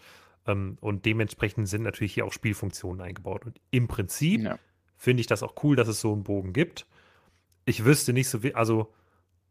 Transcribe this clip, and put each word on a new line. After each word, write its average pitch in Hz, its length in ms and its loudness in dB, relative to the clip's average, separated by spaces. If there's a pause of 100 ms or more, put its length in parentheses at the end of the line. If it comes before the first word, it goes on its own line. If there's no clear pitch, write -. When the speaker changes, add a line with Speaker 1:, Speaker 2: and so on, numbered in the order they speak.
(480)
Speaker 1:
Ähm, 98 340 -2
und 101 240 -4
dementsprechend 110 640 0
sind 107 140 -4
natürlich 104 320 -4
hier 107 100 -2
auch 98 80 -8
Spielfunktionen 95 680 -6
eingebaut. 92 440 -10
Und - 240 -16
im 120 180 2
Prinzip 160 540 0
Speaker 2:
Ja. - 160 -2 (400)
Speaker 1:
finde 123 240 4
ich - 60 -2
das 110 160 0
auch - 100 -8 (100)
cool, 147 120 6
dass 117 120 4
es 107 140 -2
so 110 120 2
einen 104 100 -4
Bogen 95 280 -4
gibt. 160 360 -2 (800)
Ich 110 200 2
wüsste 143 260 6
nicht 131 180 2
so 107 140 -4
wie, 131 120 -2
also 110 360 2 (600)